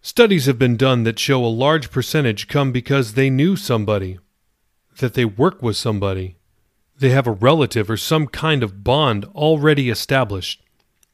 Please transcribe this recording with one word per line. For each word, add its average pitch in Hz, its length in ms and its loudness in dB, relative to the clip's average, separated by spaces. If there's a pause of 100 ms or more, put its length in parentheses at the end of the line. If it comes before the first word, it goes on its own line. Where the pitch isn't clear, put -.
Studies 196 440 2
have 131 120 0
been 123 180 2
done 127 260 2
that 113 160 -2
show 127 260 0
a 117 40 0
large 131 420 0
percentage 127 560 -2
come 139 240 0
because 123 440 -2
they 135 140 2
knew 151 280 2
somebody, 101 600 -2 (800)
that 123 160 -4
they 123 100 2
work 117 380 0
with 113 140 -2
somebody, 95 600 -4 (600)
they 135 140 2
have 131 160 2
a 117 60 0
relative 117 580 2
or 110 60 -2
some 156 320 -2
kind 156 340 -2
of 98 220 -8
bond 120 400 0 (100)
already 147 560 2
established. 104 720 -4 (520)